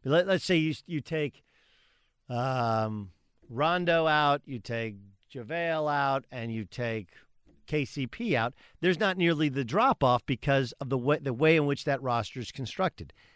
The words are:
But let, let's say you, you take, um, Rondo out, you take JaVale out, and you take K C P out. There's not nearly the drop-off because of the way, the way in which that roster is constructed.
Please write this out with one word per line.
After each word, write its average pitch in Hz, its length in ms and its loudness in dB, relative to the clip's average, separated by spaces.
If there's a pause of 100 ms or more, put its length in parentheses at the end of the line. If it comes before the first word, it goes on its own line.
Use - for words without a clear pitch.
But 131 100 -2
let, 180 160 4
let's 190 160 0
say 180 140 2
you, 156 160 2 (140)
you 160 140 -4
take, 151 420 -6 (880)
um, 110 800 -2 (360)
Rondo 165 600 2
out, 147 380 4
you 135 120 -10
take 113 380 -6 (360)
JaVale 156 600 -2
out, 139 380 0
and 117 200 -6
you 110 140 -4
take 113 440 -6 (580)
K 151 180 -2
C 135 220 -6
P 214 280 -2
out. 120 200 0 (240)
There's 175 200 2
not 190 180 0
nearly 160 320 4
the 135 140 -2
drop-off 135 640 2
because 135 560 0
of 131 80 -8
the 131 80 0
way, 139 240 0
the 139 100 -4
way 160 260 4
in 147 100 2
which 143 160 -2
that - 180 -2
roster 120 380 -2
is 113 120 -8
constructed. 135 640 -6 (220)